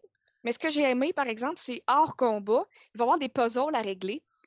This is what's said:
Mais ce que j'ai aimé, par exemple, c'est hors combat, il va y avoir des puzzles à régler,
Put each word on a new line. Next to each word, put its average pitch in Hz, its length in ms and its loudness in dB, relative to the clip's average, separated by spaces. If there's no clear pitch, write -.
Mais 233 100 -2
ce 233 60 -8
que 320 120 -2
j'ai 294 120 0
aimé, 262 300 2
par 269 160 -2
exemple, 240 300 -4
c'est - 280 -10
hors 302 300 2
combat, 220 480 2
il 214 40 -10
va 233 40 0
y 233 40 2
avoir 302 120 4
des 269 100 -4
puzzles 254 460 0
à 226 80 0
régler, 196 400 -6